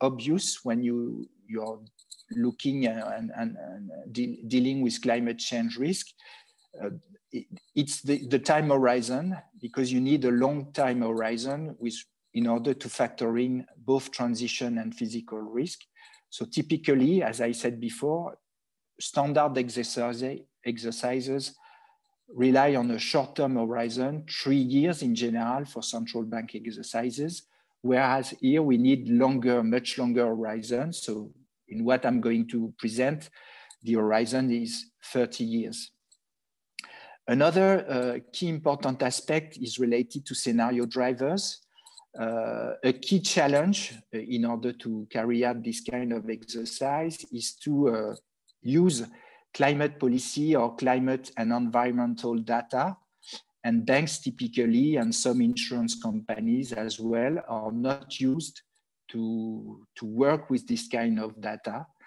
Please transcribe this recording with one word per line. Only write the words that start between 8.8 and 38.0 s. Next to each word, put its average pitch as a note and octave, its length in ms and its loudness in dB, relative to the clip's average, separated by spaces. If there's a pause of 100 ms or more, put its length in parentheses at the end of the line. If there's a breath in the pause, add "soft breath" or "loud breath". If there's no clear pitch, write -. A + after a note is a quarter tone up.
because B2+ 320 -2
you B2+ 100 2
need C3+ 240 2
a B2 60 4
long C3+ 400 2
time B2+ 300 0
horizon A#2 800 -4
with, A#2 160 -6 (380)
in A#2+ 140 0
order A#2 260 2
to C3 160 -8
factor A#2 480 -2
in B2+ 280 0 (120)
both C3 340 0
transition A#2+ 640 -4
and A2 180 -6
physical A2+ 440 -8
risk. A2+ 400 -4 (500 loud breath)
So - 160 -8
typically, D3+ 760 4
as A2+ 180 -2
I A#2 120 2
said A#2 260 -4
before, D3+ 580 -4 (640)
standard D3 580 2
exercise, A#2+ 640 -2 (420)
exercises B2 880 -4 (720 soft breath)
rely C3 480 6
on A#2+ 160 2
a A2+ 80 -2
short-term C3+ 560 0
horizon, A#2+ 760 -2
three C3+ 280 2
years C#3+ 460 2
in A#2+ 100 2
general A#2 500 0
for A#2+ 200 -10
central A#2 400 -6
bank A#2 320 -8
exercises, A#2 880 -6 (400)
whereas B2+ 480 2 (100)
here D3 220 4
we C3 140 4
need B2+ 300 4
longer, B2 560 4
much B2 360 0
longer A#2+ 260 2
horizon. A2+ 640 -2
So G#2+ 400 -8 (360)
in A2+ 180 -4
what B2+ 200 2
I'm B2 140 2
going A#2 300 2
to A#2 280 -2
present, B2+ 520 -2 (540 loud breath)
the A2+ 100 0
horizon A2+ 580 2
is A#2 400 -4 (120)
thirty A#2+ 400 -2
years. A2+ 480 -4 (1400 loud breath)
Another, E3+ 640 6
uh, B2 300 -2 (120)